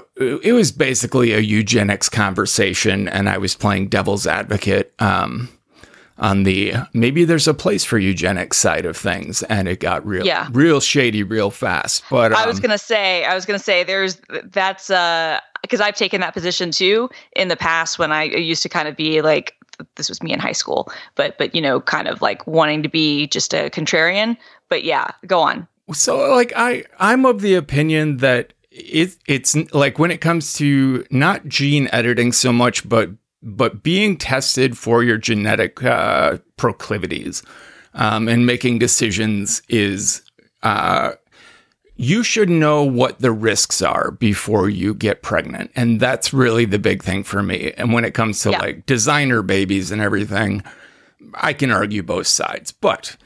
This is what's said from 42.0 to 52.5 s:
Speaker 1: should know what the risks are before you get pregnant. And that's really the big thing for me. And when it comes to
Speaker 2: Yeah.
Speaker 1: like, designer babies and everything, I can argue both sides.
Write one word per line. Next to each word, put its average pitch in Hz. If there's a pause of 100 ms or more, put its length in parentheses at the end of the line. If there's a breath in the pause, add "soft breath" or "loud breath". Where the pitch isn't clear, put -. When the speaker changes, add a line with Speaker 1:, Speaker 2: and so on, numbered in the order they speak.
Speaker 1:
should 214
know 151
what 127
the 123
risks 110
are -
before 104
you 104
get 101
pregnant. -
And 117
that's 127
really 120
the 101
big 95
thing 98
for 98
me. 92
And 113
when 117
it 110
comes 110
to 101
Speaker 2:
Yeah. 175
Speaker 1:
like, -
designer 131
babies 98
and 104
everything, 101 (760 loud breath)
I -
can 135
argue 107
both 87
sides. -